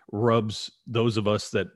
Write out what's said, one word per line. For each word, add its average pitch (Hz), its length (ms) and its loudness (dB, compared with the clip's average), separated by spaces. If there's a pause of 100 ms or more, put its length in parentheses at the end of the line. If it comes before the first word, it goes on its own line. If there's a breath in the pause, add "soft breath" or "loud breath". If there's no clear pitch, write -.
(100)
rubs 110 600 0 (160)
those 117 300 0
of 104 120 0
us 104 220 0
that, 95 260 -2